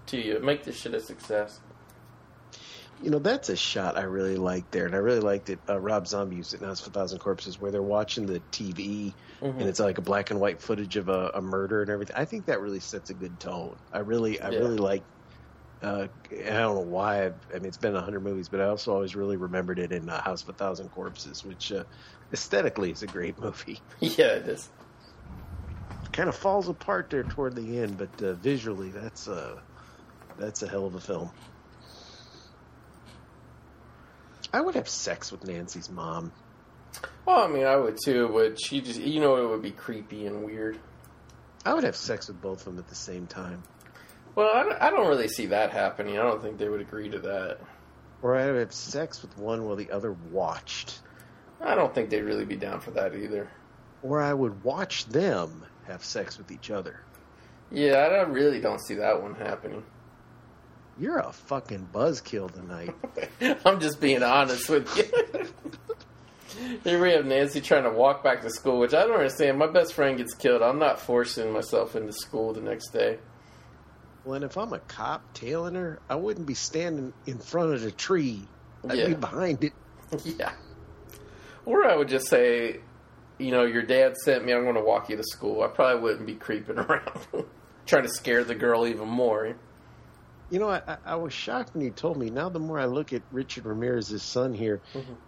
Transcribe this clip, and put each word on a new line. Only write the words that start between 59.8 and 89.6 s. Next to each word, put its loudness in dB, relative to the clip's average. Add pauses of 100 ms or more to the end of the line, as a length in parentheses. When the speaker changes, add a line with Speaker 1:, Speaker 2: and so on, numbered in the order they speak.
Speaker 2:
You're -2
a -4
fucking -6
buzzkill 0
tonight. -10 (360)
Speaker 1:
<laughs> 0
I'm 6
just -2
being 6
honest 4
with 2
you. 2 (1300)
<laughs> -12
Here 4
we 8
have 6
Nancy 2
trying 6
to 4
walk 6
back 6
to -4
school, 2
which 4
I 8
don't 4
understand. 4
My 6
best 4
friend 4
gets -4
killed. 6
I'm 6
not 4
forcing 0
myself 0
into -4
school -4
the -10
next -6
day. 0 (1080)
Speaker 2:
Well, -4
and -4
if -6
I'm -4
a -6
cop -8
tailing -6
her, -6 (100)
I -2
wouldn't -4
be -4
standing -4 (120)
in -8
front 0
of -2
the -4
tree. 0 (400)
I'd 0
Speaker 1:
Yeah. 4
Speaker 2:
be 4
behind -2
it. 2 (380)
Speaker 1:
<laughs> -4
Yeah. -4 (1160)
Or 6
I 8
would 4
just 2
say, 4 (580)
you -2
know, 6
"Your 4
dad 6
sent 4
me. 2
I'm 4
gonna 4
walk 4
you -2
to -2
school." -2
I 4
probably 4
wouldn't 0
be -6
creeping -4
<laughs> -
around, 0 (720)
trying 6
to -2
scare 2
the -4
girl 4
even -2
more. 2 (920)